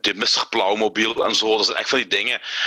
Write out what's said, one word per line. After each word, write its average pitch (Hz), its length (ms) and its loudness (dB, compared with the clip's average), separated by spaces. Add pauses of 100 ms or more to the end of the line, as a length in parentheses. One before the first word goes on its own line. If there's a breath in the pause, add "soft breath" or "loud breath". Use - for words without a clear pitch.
de 101 120 0
mister 107 360 0
Plauwmobiel 110 760 0
en 107 100 0
zo. 110 220 2
Dat 101 80 2
zijn - 120 -2
echt 110 120 -4
van 139 80 2
die 117 100 0
dingen. 104 320 -2 (280 loud breath)